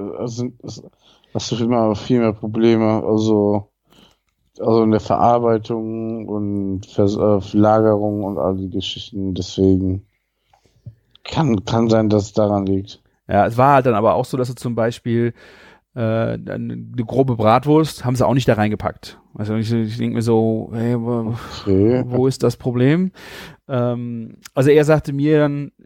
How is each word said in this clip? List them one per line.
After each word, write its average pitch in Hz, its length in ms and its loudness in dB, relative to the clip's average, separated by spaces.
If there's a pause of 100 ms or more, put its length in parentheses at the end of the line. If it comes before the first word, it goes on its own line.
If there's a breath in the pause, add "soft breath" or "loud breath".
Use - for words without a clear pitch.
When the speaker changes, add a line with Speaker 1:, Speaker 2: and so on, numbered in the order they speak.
(180)
Speaker 1:
also, 123 340 -6 (120)
es - 180 -14 (520 soft breath)
hast - 180 -6
du 127 120 0
immer 113 320 2
viel 123 240 0
mehr 113 140 2
Probleme, 110 720 2
also, 104 640 2 (920 soft breath)
also 113 240 2
in 110 80 2
der 107 80 2
Verarbeitung 113 1300 -2
und 101 580 -4
Vers-, 104 320 0
äh, 104 400 2
Lagerung 107 640 4
und 98 140 -4
all 90 200 -2
die 95 120 -6
Geschichten, 95 640 -8
deswegen 95 720 0 (1200)
kann, 127 420 -2
kann 117 240 0
sein, 110 200 2
dass 104 140 2
es 98 100 -12
daran 104 320 0
liegt. 98 360 -4 (260)
Speaker 2:
Ja, 95 180 2
es 113 120 -2
war 139 180 4
halt 131 100 2
dann 120 100 2
aber 104 200 2
auch 123 100 -2
so, - 120 -6
dass 123 100 -2
du 127 80 -10
zum 120 200 -6
Beispiel, 117 580 -2 (640 loud breath)
äh, 127 40 -8
eine, 113 540 -4
eine 117 520 -8
grobe 123 300 0
Bratwurst 131 680 2
haben 127 100 -2
sie 123 100 2
auch 117 80 2
nicht 131 140 2
da 123 60 4
reingepackt. - 640 -4 (160)
Also 107 200 -6
ich, 110 160 -2
ich 113 260 -2
denk 117 160 -4
mir 117 80 -2
so, 113 520 0
hey, 117 260 -2
wo, 117 360 -4 (260 loud breath)
Speaker 1:
Okay. 104 460 2
Speaker 2:
wo 127 200 0
ist 131 160 -2
das 120 120 0
Problem? 135 560 0 (560 loud breath)
Ähm, 120 720 -6 (160)
also 139 160 4
er 151 160 6
sagte 151 260 2
mir 147 280 2
dann, 143 320 -2 (140)